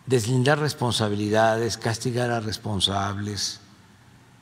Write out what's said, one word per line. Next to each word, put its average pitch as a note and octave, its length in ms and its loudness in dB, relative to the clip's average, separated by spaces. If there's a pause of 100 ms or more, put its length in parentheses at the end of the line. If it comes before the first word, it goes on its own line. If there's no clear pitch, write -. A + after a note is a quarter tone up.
deslindar B2+ 540 2
responsabilidades, A2 1200 2
castigar A#2+ 540 -2
a A#2 80 -2
responsables, G2+ 1200 -4 (800)